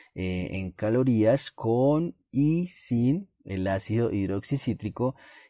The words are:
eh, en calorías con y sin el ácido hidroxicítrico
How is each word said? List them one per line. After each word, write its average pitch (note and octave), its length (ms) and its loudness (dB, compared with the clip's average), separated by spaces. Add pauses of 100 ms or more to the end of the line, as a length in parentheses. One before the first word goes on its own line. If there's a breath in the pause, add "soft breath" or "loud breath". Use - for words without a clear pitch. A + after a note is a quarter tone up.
(160 loud breath)
eh, F#2 380 -4
en F#2+ 180 -6
calorías A#2 800 2
con C#3 640 0 (160)
y D#3+ 360 2
sin C3 600 0 (140)
el F#2+ 240 -4
ácido G#2 440 0
hidroxicítrico G#2 1040 -2 (340 loud breath)